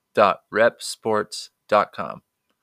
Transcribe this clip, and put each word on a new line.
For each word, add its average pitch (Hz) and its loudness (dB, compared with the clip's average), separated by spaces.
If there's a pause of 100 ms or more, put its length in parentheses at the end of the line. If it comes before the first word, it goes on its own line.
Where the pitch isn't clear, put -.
(160)
dot 98 2
rep 113 0
sports - -6 (180)
dot 104 0
com, 73 -14 (420)